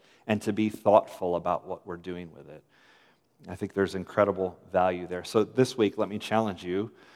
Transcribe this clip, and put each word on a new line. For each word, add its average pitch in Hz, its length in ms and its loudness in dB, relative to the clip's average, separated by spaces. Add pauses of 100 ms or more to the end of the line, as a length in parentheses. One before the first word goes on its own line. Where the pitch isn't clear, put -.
(280)
and 107 140 0
to 110 100 -2
be 107 160 0
thoughtful 101 680 4
about 85 320 -2
what 90 180 -10
we're 87 120 -10
doing 87 400 -12
with 73 120 -20
it. 76 140 -20 (840)
I 90 80 -10
think - 180 -8
there's 95 220 0
incredible 92 600 0 (140)
value 90 380 0
there. 87 160 -8
So 110 180 2
this 123 340 2
week, 104 220 2
let 101 100 0
me 107 120 -8
challenge 107 420 -2
you, 95 300 -4 (240)